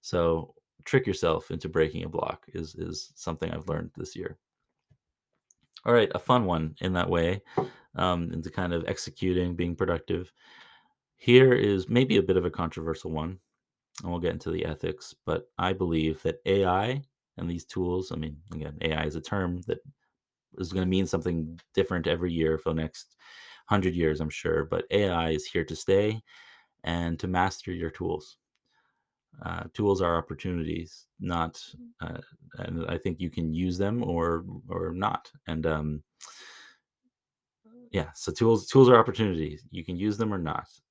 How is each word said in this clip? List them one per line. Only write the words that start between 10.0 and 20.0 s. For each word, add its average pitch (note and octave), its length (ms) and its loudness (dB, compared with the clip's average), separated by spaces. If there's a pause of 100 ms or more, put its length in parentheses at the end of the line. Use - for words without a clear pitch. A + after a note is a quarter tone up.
Here B2+ 380 8
is G2+ 340 2
maybe A#2+ 300 4
a G2 60 6
bit F#2 140 4
of E2+ 80 2
a F2 40 0
controversial E2 640 -6
one, D#2+ 280 -6 (600)
and F2 100 -6
we'll F2 80 -4
get E2+ 140 0
into E2 180 -6
the E2 140 -2
ethics, D#2+ 500 -6 (100)
but E2 320 -2
I F#2 160 0
believe E2 500 0
that - 220 -2
A G2 200 4
I G#2 360 0 (360)
and F2 120 -6
these E2+ 160 -6
tools, F#2 460 -4
I D#2 40 -8
mean, D2+ 220 -8 (160)
again, D2+ 280 -10
A D#2+ 120 0
I D#2 120 0
is D2+ 100 -4
a D#2+ 60 -6
term F2+ 460 -4
that - 120 -4 (800)